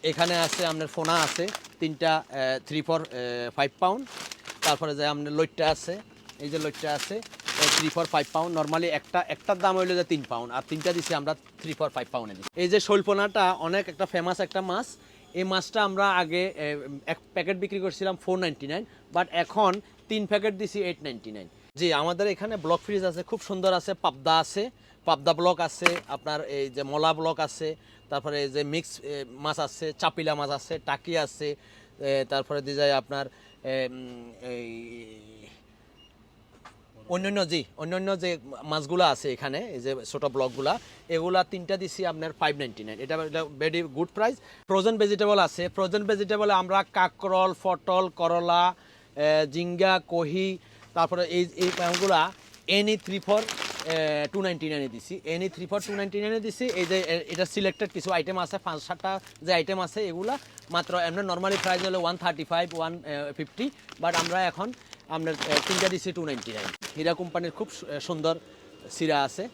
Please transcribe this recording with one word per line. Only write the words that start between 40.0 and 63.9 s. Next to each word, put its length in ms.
ছোট 120
ব্লকগুলা, 540
এগুলা 360
তিনটা 320
দিছি 360
আপনার 180
ফাইভ 180
নাইনটি 260
নাইন। 200
এটা, 100
এটা 140
very 180
good 200
price। 220
ফ্রোজেন 300
ভেজিটেবল 400
আছে, 300
ফ্রোজেন 420
ভেজিটেবলে 420
আমরা 300
কাকরল, 800
পটল, 460
করলা, 640
এ, 300
ঝিঙ্গা, 640
কহি, 500
তারপরে 320
এই, 200
এই 220
মাছগুলা 540
any 160
three 220
for, 160
এ, 880
টু 100
নাইনটি 300
নাইনে 160
দিছি, 260
any 200
three 160
for 160
টু 120
নাইনটি 220
নাইনে 200
দিছি। 240
এই 100
যে, 100
এ, 320
এটা 120
সিলেক্টেড 420
কিছু 140
আইটেম 280
আছে, 200
পাঁচ 240
সাতটা 380
যে 120
আইটেম 280
আছে, 140
এগুলা 280
মাত্র 220
এমনি 220
normally 340
প্রাইস 220
হলো 140
ওয়ান 160
থার্টি 280
ফাইভ, 220
ওয়ান 240
ফিফটি, 340